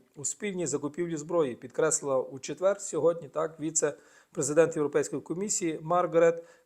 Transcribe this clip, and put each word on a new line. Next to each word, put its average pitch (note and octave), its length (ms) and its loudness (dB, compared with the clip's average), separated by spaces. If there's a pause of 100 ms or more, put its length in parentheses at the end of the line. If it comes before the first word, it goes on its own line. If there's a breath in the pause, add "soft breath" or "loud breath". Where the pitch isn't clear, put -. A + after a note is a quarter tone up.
(160)
у C#3+ 80 -10
спільній F3+ 420 -4
закупівлі D3 500 -4
зброї», D3+ 380 0
підкреслила C#3+ 680 0
у C3+ 180 -8
четвер F#3 420 -2
сьогодні, E3 480 0
так, D#3+ 320 -4
віце-президент D#3 1160 0
Європейської D3 460 0
комісії E3 600 -4
Маргарет E3 640 4 (220 loud breath)